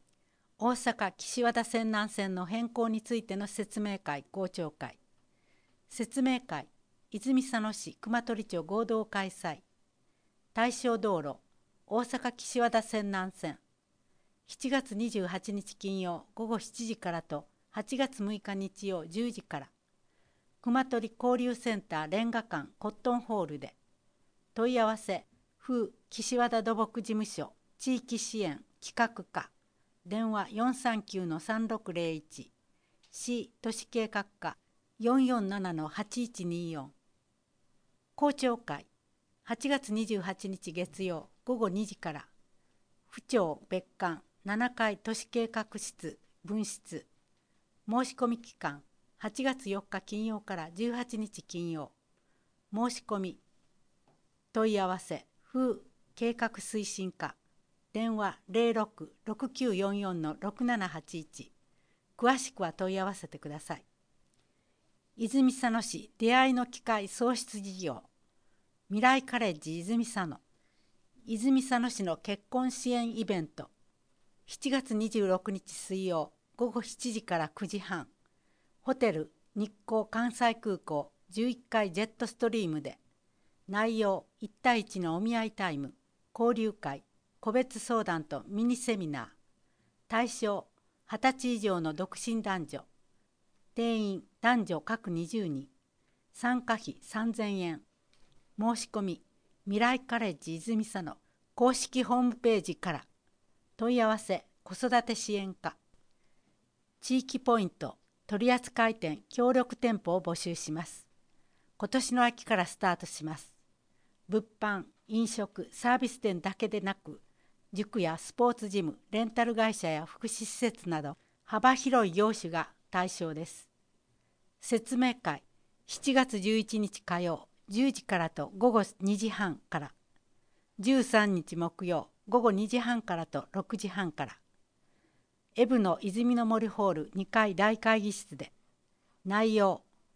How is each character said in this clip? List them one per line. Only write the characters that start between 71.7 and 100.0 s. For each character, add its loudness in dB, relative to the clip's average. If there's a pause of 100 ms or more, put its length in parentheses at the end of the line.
野 2
市 -4
の 0
結 -6
婚 0
支 -4
援 0
イ 0
ベ 0
ン -4
ト。 -14 (760)
七 -4
月 2
二 2
十 2
六 2
日 -8
水 -4
曜 0 (220)
午 0
後 -2
七 -6
時 -2
か -2
ら 0
九 -6
時 -4
半。 -6 (720)
ホ 0
テ 4
ル -4 (240)
日 -2 (140)
光 0
関 0
西 2
空 -2
港 -4 (180)
十 0
一 -4
階 2
ジ -2
ェ 2
ッ -14
ト -2
ス -8
ト 2
リ 0
ー 0
ム -2
で。 -10 (680)
内 2
容、 2 (140)
一 -10 (120)
対 6
一 -4
の 0
お 0
見 0
合 2
い -4
タ -2
イ -2
ム、 -6 (400)
交 4
流 2
会、 -8 (380)
個 0
別 0
相 0
談 -2
と -6
ミ -2
ニ 4
セ -2
ミ -4
ナ -4
ー。 -10 (800)
対 2
象、 -2 (380)
二 -6
十 4
歳 -2
以 -4
上 2
の -2
独 -6
身 -2
男 -2
女。 -12 (920)
定 0
員、 -2 (160)
男 4
女 0
各 -4
二 0
十 -2
人。 -4 (640)
参 0
加 2
費 -8
三 -2
千 -2
円。 -4 (760)
申 2
し -8
込 -2
み、 -2 (440)
未 2
来 4
カ -2